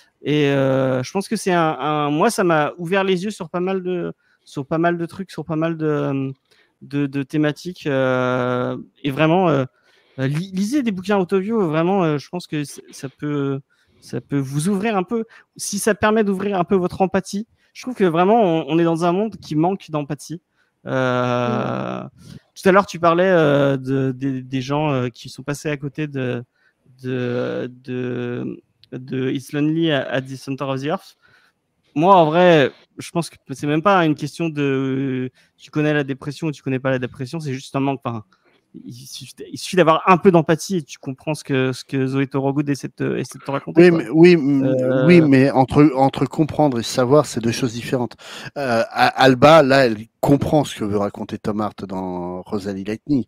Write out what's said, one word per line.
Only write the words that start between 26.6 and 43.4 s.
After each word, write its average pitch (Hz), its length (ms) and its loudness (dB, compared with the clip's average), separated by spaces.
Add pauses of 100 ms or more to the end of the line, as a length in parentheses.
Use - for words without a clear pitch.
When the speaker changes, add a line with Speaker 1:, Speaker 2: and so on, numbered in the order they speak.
Speaker 1:
de, 127 680 -4 (100)
de, 123 800 -8 (300)
de 131 380 -6
It's 139 220 -8
Lonely 156 380 0
at 135 320 -2
the 135 140 -12
Center 135 280 -8
of 135 180 -4
the 139 40 -6
Earth. 180 300 -8 (800)
Moi, 175 200 6
en 170 120 8
vrai, 160 460 6 (260)
je - 120 -12
pense 170 200 -4
que - 60 -20 (140)
c'est 139 160 -8
même 156 160 0
pas 190 220 4
une 151 100 2
question 151 340 -6
de, 147 140 -4
euh, 135 760 -2 (180)
tu - 140 -20
connais 151 240 0
la 143 100 0
dépression 139 440 -8
ou 147 40 -4
tu - 100 -14
connais 131 180 -4
pas 131 100 -2
la 131 80 0
dépression, 127 400 -8
c'est 147 160 -8
juste 135 220 -10
un 135 40 -2
manque. 135 240 -2
Enfin, 117 200 -8 (600)
il 123 80 -16 (120)
suffit, - 280 -18 (180)
il - 60 -12
suffit - 180 -6
d'avoir 160 300 4
un 190 100 6
peu 196 140 6
d'empathie 170 480 2
et 151 40 -4
tu - 140 -16
comprends 143 380 -8
ce - 100 -16
que, 131 280 0
ce - 120 -10
que 135 220 -2
Zoé 135 200 -2
Torogood 139 440 -2
essaie 139 180 -4
de - 60 -16
te, 135 240 -4
essaie 131 200 -8
de - 60 -20